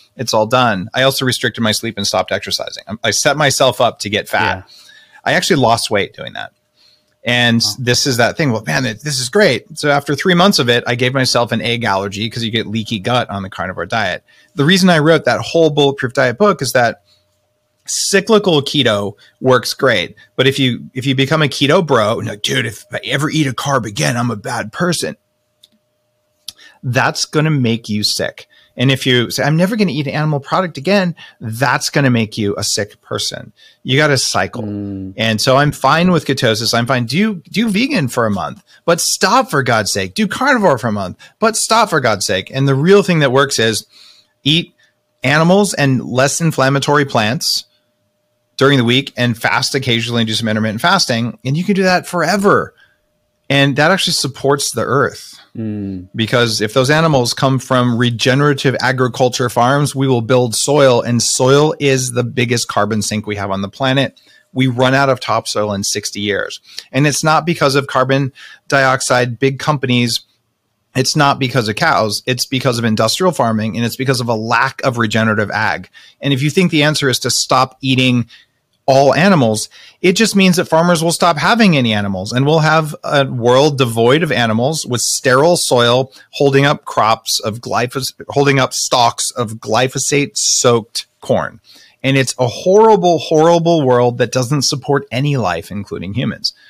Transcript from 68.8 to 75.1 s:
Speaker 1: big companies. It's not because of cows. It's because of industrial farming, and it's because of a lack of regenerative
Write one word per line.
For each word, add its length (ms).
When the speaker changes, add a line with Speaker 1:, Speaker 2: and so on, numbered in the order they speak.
Speaker 1:
big 180
companies. 640
It's 200
not 240
because 280
of 80
cows. 520
It's 180
because 320
of 80
industrial 460
farming, 440
and 80
it's 120
because 260
of 80
a 60
lack 480
of 160
regenerative 500